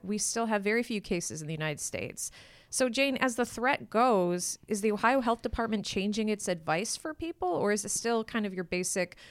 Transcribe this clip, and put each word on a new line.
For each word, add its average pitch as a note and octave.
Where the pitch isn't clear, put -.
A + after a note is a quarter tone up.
we G#3
still A#3
have G#3+
very G#3+
few G#3+
cases E3+
in D3+
the D#3+
United D#3
States. -
So, -
Jane, C4
as B3+
the A#3+
threat A#3
goes, F#3
is G#3
the G#3+
Ohio A#3+
Health A#3
Department A3
changing G#3
its G#3+
advice E3+
for D#4
people, E4+
or G#3
is G#3
it -
still A3+
kind A3
of F#3+
your F#3
basic F3+